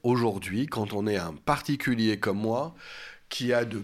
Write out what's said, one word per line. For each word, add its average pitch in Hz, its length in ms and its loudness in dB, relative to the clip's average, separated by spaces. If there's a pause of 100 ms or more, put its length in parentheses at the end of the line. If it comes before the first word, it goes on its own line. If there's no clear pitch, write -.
aujourd'hui, 117 640 2
quand 107 280 -2
on 104 120 0
est 104 120 2
un 82 180 -4 (100)
particulier 123 720 2
comme 101 220 0
moi, 120 340 -2 (560)
qui 123 240 0
a 120 100 4
de 110 200 -6